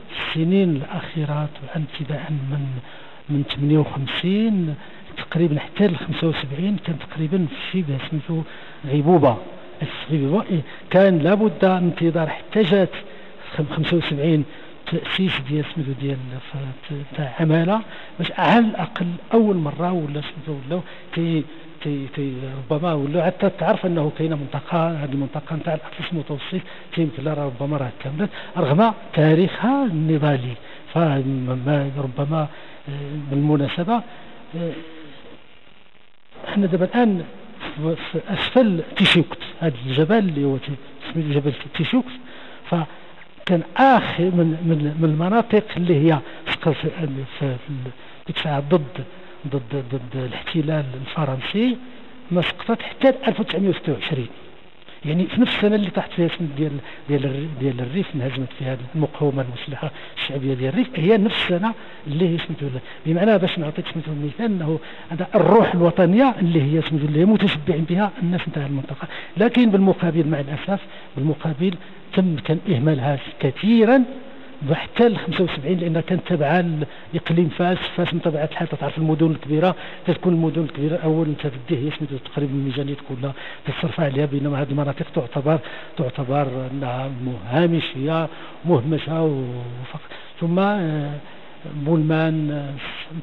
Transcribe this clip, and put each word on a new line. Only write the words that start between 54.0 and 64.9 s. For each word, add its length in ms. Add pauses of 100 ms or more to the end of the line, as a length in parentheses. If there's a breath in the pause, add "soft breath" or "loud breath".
يعني 200
في 160
نفس 140
السنة 200
اللي 140
طاحت 220
فيها 160
سميت 300
ديال، 140 (380 loud breath)
ديال 160
الر-، 340
ديال 200
الريف، 360
انهزمت 320 (120)
فيها 180 (180)
المقاومة 460
المسلحة 500 (260 loud breath)
الشعبية 360
ديال 200
الريف، 220
هي 220
نفس 340
السنة 220 (340 loud breath)
اللي 220
هي 80
سميتو 280
ال-، 140 (260 loud breath)
بمعنى 320
باش 220
نعطيك 340
سميتو 180
المثال 340
أنه 340 (300 loud breath)